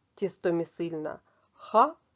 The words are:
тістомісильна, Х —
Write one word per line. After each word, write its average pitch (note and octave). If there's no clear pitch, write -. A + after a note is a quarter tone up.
тістомісильна, E3+
Х — C4+